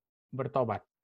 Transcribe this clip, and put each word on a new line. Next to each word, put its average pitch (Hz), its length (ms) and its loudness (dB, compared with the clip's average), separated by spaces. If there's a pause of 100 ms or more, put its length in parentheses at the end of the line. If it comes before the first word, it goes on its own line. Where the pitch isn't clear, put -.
(300)
bertobat. 123 560 0 (180)